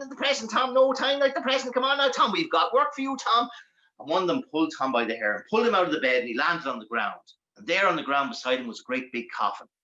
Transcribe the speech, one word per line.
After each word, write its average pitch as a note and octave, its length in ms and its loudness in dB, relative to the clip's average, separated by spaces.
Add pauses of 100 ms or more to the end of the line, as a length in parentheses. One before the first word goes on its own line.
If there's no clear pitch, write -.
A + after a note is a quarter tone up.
the C#4 60 -14
depression, C4+ 320 -2
Tom. B3 260 0
No C4 200 6
time C4 260 0
like C4+ 160 2
depression. B3+ 360 -2
Come B3 120 -2
on C4+ 140 2
now, C#4 120 2
Tom. B3 220 2
We've E3 180 -2
got E3 240 2
work C#4+ 220 4
for C4+ 60 -8
you, C4+ 160 -4
Tom. A#3+ 320 2 (500)
And C3+ 100 -10
one F3+ 140 2
of F3+ 40 0
them D3+ 140 0 (100)
pulled D#3 240 2
Tom C3 160 -2
by A#2 140 2
the A2+ 100 -2
hair G#2 200 0
and G#2 160 -8
pulled A3+ 160 2
him A3+ 80 2
out F#3 100 4
of E3 60 -2
the D3 80 0
bed, B2+ 200 2
and A#2+ 80 -2
he A#2 100 -6
landed D#3+ 300 0
on B2 120 -4
the G#2+ 80 -16
ground. G#2+ 340 -4 (360)
And G#2+ 100 -20
there F#3+ 200 2
on F3 80 2
the D3 80 -4
ground C#3 280 0
beside B2+ 280 -2
him B2 80 -10
was A2 120 -12
a - 40 -20
great B2+ 280 -6
big A#2 140 -6 (120)
coffin. - 300 -4 (160)